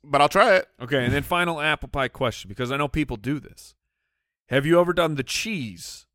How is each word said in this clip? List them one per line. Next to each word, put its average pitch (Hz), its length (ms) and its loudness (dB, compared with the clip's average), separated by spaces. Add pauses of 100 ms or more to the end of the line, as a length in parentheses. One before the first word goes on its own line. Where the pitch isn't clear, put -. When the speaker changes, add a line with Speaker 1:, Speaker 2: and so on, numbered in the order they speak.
Speaker 1:
but 143 180 2
I'll - 80 6
try 202 280 6
it. - 100 0 (140)
Speaker 2:
Okay, 123 220 0
and 123 100 0
then 143 100 0
final 175 380 -2
apple 147 280 -2
pie 135 200 -2
question, - 400 -6
because 123 220 -6
I 139 60 -4
know 147 100 -2
people 131 300 -4
do 127 220 -6
this. - 340 -20 (760)
Have 139 160 0
you 165 140 6
ever 175 140 2
done 160 220 0
the 135 80 -4
cheese 123 920 -8